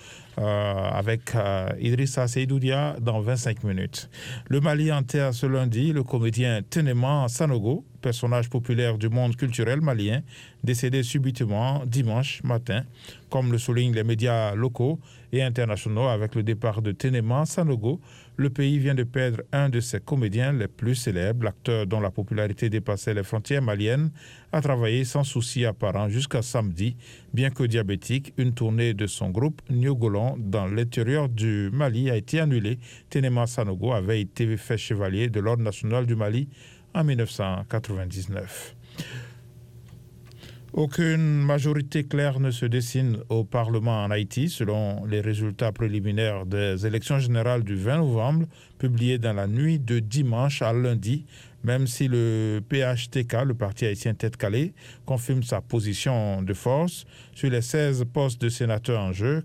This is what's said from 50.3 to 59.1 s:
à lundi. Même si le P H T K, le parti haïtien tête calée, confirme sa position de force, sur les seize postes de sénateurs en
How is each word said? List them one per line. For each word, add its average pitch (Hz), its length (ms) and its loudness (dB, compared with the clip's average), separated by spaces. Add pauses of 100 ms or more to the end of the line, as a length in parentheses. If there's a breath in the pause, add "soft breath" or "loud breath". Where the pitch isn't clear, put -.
à 113 140 2
lundi. 120 500 0 (400 loud breath)
Même 127 220 2
si 131 200 0
le 113 640 2
P 139 120 0
H 123 280 -2
T 131 160 -2
K, 120 220 0
le 127 80 0
parti 107 320 -2
haïtien 107 280 -2
tête 107 220 -4
calée, 127 380 0 (320 loud breath)
confirme 131 360 0
sa 107 180 -2
position 107 840 0
de 95 120 -2
force, 147 520 0 (280 loud breath)
sur 139 160 0
les 120 120 0
seize 139 500 0
postes 131 280 0
de 117 80 0
sénateurs 113 520 0
en 95 120 -2